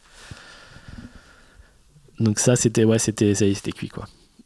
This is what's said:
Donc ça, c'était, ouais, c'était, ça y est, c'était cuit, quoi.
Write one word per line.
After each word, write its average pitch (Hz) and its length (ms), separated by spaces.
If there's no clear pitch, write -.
Donc 110 180
ça, 123 180
c'était, 113 280
ouais, 110 160
c'était, 104 340
ça 101 120
y 98 60
est, - 40
c'était - 160
cuit, - 180
quoi. - 180